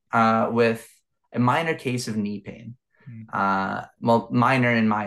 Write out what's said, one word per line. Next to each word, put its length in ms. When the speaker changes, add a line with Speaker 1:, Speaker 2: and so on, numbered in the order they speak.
Speaker 1:
uh, 400
with 360
a 60
minor 360
case 320
of 100
knee 240
pain. 360
Speaker 2:
Mm. 240
Speaker 1:
Uh, 520
well, 300
minor 400
in 160
my 200